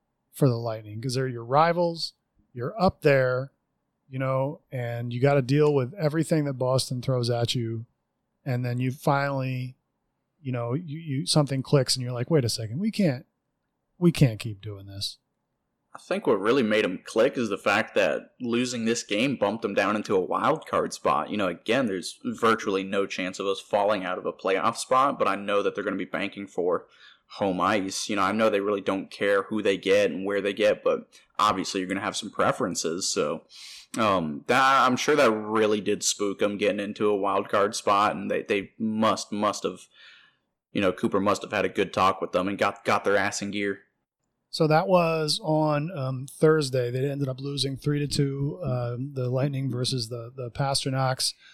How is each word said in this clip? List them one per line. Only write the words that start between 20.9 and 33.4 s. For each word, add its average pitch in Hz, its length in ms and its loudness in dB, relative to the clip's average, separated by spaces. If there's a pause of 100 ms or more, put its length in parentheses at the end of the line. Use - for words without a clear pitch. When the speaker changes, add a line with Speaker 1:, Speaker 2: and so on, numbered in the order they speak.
Speaker 2:
spot. 78 380 0
You 101 60 -4
know, 104 100 0
again, 110 400 0
there's 95 380 -6
virtually 110 580 0
no 98 240 -2
chance 92 320 -6
of 95 80 -4
us 98 140 -2
falling 104 440 0
out 92 140 -4
of 95 80 -6
a 85 60 -4
playoff 95 440 0
spot, 135 440 2
but 107 80 2
I 98 80 0
know 101 260 0
that 95 140 -2
they're 98 80 -4
gonna 98 120 -2
be 95 80 -4
banking 98 440 -8
for 85 380 -2 (520)
home 95 220 0
ice. 95 480 0
You 107 80 -2
know, 101 60 2
I 95 100 2
know 110 180 2
they 101 100 2
really 101 220 0
don't 98 280 -2
care 101 340 2
who 107 180 -4
they 98 160 2
get 95 320 4
and 87 160 -6
where 101 160 0
they 101 100 0
get, 104 320 2
but - 240 0 (300)
obviously 98 420 0
you're 92 80 -4
gonna 98 120 -4
have 98 160 -4
some 101 140 -8
preferences. 95 800 -2
So, 80 340 -2 (520)